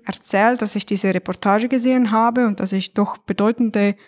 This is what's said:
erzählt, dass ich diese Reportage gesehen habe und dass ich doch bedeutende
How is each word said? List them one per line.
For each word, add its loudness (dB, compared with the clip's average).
erzählt, 0
dass -4
ich -4
diese 0
Reportage 0
gesehen 2
habe 2
und -2
dass -4
ich -4
doch -2
bedeutende 0